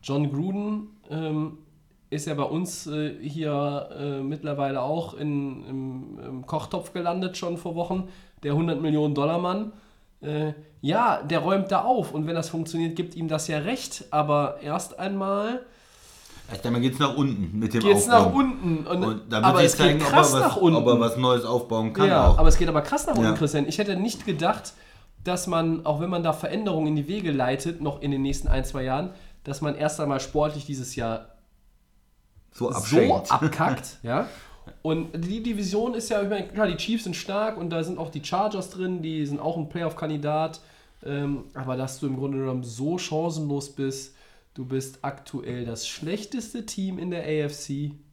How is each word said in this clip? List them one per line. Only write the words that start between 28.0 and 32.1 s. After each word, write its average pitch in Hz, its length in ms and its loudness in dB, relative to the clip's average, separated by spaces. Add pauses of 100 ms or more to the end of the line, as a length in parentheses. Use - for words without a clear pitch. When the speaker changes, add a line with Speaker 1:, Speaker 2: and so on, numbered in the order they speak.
Speaker 1:
in 143 100 -2
den 135 100 0
nächsten 139 280 0
ein, 131 160 4
zwei 131 180 -6
Jahren, 143 280 -2 (340)
dass 139 160 -8
man 151 140 -2
erst 151 260 -2
einmal 139 180 0
sportlich 151 460 -2
dieses 131 320 -8
Jahr 113 300 -4 (1200)